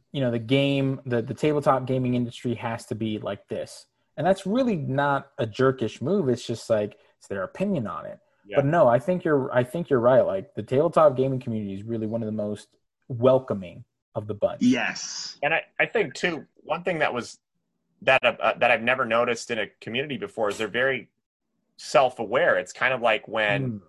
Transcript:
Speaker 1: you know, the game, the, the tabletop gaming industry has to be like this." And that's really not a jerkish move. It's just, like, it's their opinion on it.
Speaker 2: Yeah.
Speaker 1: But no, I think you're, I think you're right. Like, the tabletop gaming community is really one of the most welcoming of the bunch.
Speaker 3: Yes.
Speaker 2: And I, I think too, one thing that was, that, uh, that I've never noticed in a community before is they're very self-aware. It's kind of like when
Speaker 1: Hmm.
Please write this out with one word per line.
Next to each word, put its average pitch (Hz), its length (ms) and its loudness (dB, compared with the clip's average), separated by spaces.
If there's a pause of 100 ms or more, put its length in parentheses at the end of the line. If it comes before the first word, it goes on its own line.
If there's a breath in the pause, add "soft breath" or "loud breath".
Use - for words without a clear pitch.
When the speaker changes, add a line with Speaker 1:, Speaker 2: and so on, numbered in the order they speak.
(120)
Speaker 1:
you 143 100 -4
know, 123 80 0
the 117 100 -2
game, 135 680 0
the, 120 160 -2
the 120 120 -6
tabletop 143 540 2
gaming 127 260 0
industry 120 420 -4
has 117 320 -8
to 123 80 -6
be 107 240 -4
like 101 280 -8
this." - 400 -10 (300)
And 151 100 0
that's 190 180 0
really 233 300 0
not 139 540 -2 (100)
a 117 80 -2
jerkish 131 540 0
move. 160 280 0
It's 120 160 0
just, - 240 -8
like, 107 300 0 (180)
it's - 100 -20
their 98 160 -6
opinion 156 440 -4
on 80 180 -10
it. - 140 -14 (260)
Speaker 2:
Yeah. 101 120 -2
Speaker 1:
But 139 80 4
no, 156 220 6
I 117 120 6
think 180 240 -2
you're, 147 320 2
I 123 80 4
think 170 260 -6
you're 131 100 4
right. 120 220 6
Like, 95 320 -2
the 127 80 -8
tabletop 147 560 4
gaming 131 220 0
community 107 340 -6
is 98 100 -10
really 113 220 -4
one 113 160 -4
of 110 60 -4
the 107 40 -6
most 104 360 -6 (400)
welcoming 120 760 0 (300)
of 107 140 -8
the 107 80 -6
bunch. 92 260 -2
Speaker 3:
Yes. - 800 -2
Speaker 2:
And 147 140 0
I, - 80 -2 (160)
I 160 80 0
think 175 260 -2
too, 160 320 -4 (120)
one 156 260 -6
thing 170 160 -2
that 139 120 0
was, 113 280 -8 (640)
that, 131 200 4
uh, 110 360 2
that 120 100 4
I've 113 140 2
never 127 220 0
noticed 117 440 0
in 117 100 -4
a 101 60 -2 (160)
community 127 360 -6
before 101 320 -2
is 101 100 -6
they're 110 80 -2
very 120 420 -2 (680)
self-aware. 123 800 2
It's 90 160 -6
kind 127 200 0
of 120 80 -4
like 110 260 0
when 107 360 0
Speaker 1:
Hmm. 117 140 -6 (120)